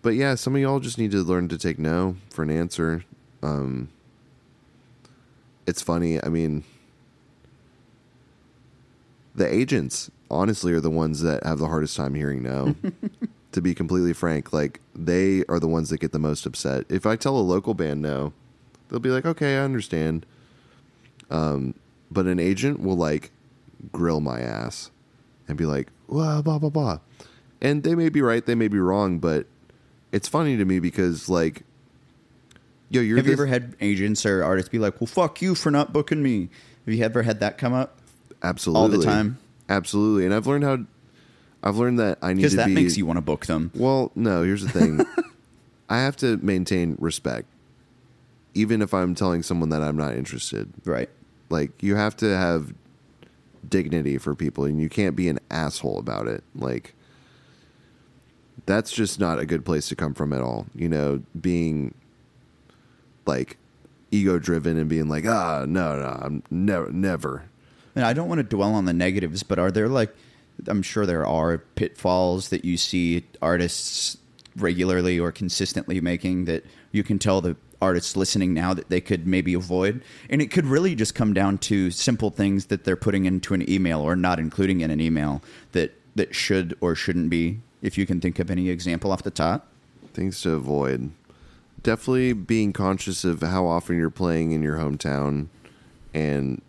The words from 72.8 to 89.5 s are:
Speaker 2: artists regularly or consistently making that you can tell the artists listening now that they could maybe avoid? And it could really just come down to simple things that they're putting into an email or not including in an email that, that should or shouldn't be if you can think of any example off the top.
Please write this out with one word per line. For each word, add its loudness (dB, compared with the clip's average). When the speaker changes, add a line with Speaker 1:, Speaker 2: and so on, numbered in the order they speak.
Speaker 2:
artists -2
regularly 2
or 0
consistently -4
making -2
that -2
you 0
can 0
tell 2
the -2
artists 0
listening 0
now 0
that -8
they 0
could -4
maybe 2
avoid? -2
And 2
it -2
could 2
really 2
just -2
come 2
down 2
to 0
simple 0
things 0
that -4
they're 2
putting 0
into 0
an -2
email 2
or 0
not 2
including 0
in 0
an 0
email 0
that, -2
that -2
should 0
or 2
shouldn't -2
be 0
if -2
you 0
can 0
think -2
of -4
any 0
example -2
off -4
the -6
top. -2